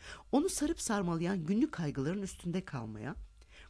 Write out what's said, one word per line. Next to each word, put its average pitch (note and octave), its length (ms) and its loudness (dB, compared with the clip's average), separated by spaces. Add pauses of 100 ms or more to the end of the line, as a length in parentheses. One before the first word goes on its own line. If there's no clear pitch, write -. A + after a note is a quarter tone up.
(320)
onu D4+ 160 6
sarıp E4 320 0
sarmalayan F3 640 2
günlük A3 260 4
kaygıların D3+ 500 0
üstünde F3+ 420 -4
kalmaya, A2+ 500 -6 (560)